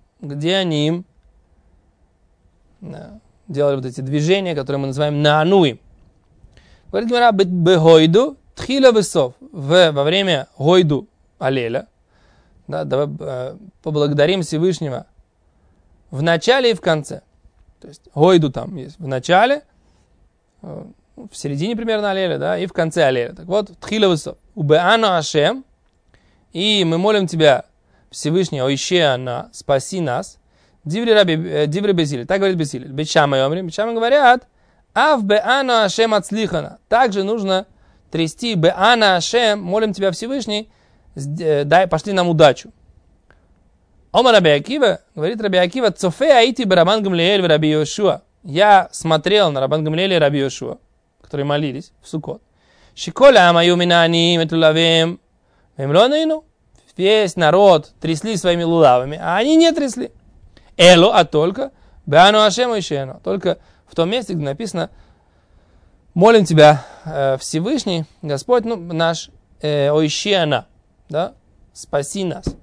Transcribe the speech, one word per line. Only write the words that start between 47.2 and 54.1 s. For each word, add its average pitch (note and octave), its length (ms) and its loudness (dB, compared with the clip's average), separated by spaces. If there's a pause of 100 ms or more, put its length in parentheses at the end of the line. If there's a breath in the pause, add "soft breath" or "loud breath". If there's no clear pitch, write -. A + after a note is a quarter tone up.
в F3+ 40 0
Раби D#3 240 2
Йошуа. D3+ 540 -2 (200)
Я F#3+ 480 4
смотрел E3 600 0
на C3+ 100 -4
Рабан D3+ 240 -2
Гамлиэля F3 320 -2
и - 20 2
Раби C#3+ 200 0
Йошуа, C3 400 -8 (420)
которые C#3+ 240 -8
молились C#3+ 560 -6
в - 80 -20
Суккот. D3 320 -10 (520)
Шиколя G#3+ 560 4
амаю F3 280 4
минани E3+ 600 2